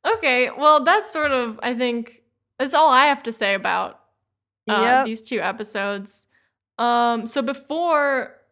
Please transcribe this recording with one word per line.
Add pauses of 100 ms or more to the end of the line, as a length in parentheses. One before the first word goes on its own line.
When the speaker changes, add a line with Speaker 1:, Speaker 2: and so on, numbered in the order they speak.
(160)
Speaker 1:
okay,
well,
that's
sort
of,
I
think, (360)
that's
all
I
have
to
say
about, (680)
uh,
Speaker 2:
Yep.
Speaker 1:
these
two
episodes. (520)
Um,
so
before, (160)